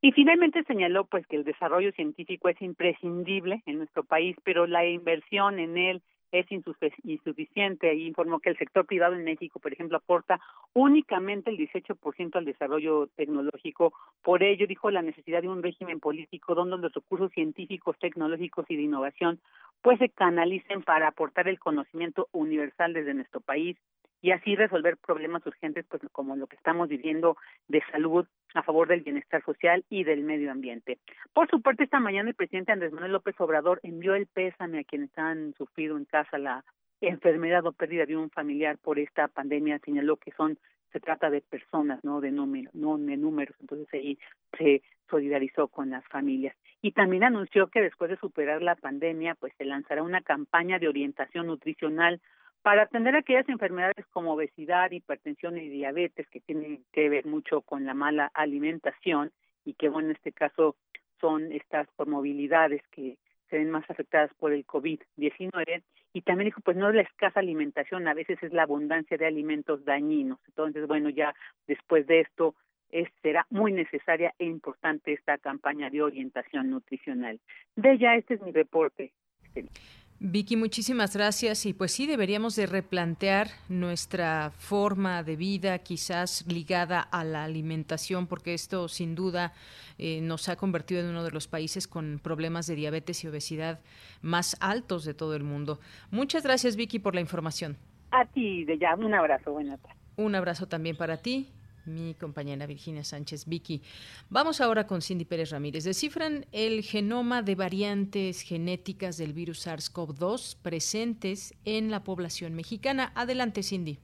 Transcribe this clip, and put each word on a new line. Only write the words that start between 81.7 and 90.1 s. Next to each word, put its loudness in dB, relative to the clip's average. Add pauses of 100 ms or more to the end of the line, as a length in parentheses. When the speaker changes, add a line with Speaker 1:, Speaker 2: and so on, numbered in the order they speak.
Speaker 2:
pues -2
sí, -2
deberíamos 0
de 2
replantear 0 (200)
nuestra -2
forma 0
de -4
vida, -2
quizás -4
ligada 0
a -4
la -4
alimentación, -4
porque -6
esto -4
sin -6
duda, -2 (460)
eh, -4